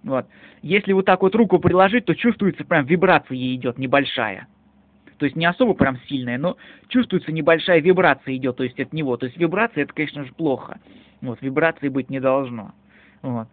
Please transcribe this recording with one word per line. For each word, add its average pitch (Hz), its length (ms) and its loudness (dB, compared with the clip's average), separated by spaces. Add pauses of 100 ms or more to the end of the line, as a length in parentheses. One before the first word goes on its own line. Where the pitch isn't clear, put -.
Вот. 131 240 -4 (360)
Если 190 300 0
вот 190 120 2
так 185 180 2
вот 190 120 2
руку 190 240 4
приложить, 185 460 4
то 160 100 0
чувствуется, 202 500 -2
прям 156 200 0
вибрация 160 520 2
ей 127 200 -4
идёт 127 220 -6
небольшая. 127 680 -2 (720)
То 147 60 -2
есть 135 120 -2
не 165 80 0
особо 185 300 2
прям 131 220 0 (120)
сильная, 123 280 -6
но 127 200 -4 (320)
чувствуется - 420 0
небольшая 160 500 4
вибрация 165 560 2
идёт, 127 200 -4
то 135 60 -4
есть 123 160 -6
от 131 140 -8
него. 139 240 -2
То 131 100 -6
есть 123 100 -12
вибрация — 170 480 -2
это, - 80 -20
конечно 143 320 -8
же, 127 80 -18
плохо. - 460 -4 (420)
Вот, 120 200 -10
вибрации 143 480 -2
быть 131 200 -4
не 135 100 -6
должно. 127 540 -2 (500)
Вот. 120 300 -6